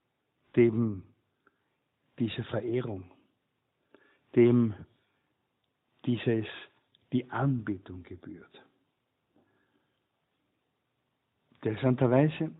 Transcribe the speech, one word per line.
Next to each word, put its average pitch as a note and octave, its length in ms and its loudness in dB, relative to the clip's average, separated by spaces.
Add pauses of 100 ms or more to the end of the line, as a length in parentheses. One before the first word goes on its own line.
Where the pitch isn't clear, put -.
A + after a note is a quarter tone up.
(560)
dem A2+ 460 2 (1160)
diese A2+ 260 -4
Verehrung, A#2 680 -6 (1300)
dem A#2+ 380 6 (1300)
dieses, A2+ 400 0 (680)
die B2 180 -4
Anbetung G#2 760 -4
gebührt. E2+ 580 -20 (3000)
Interessanterweise C3 1040 0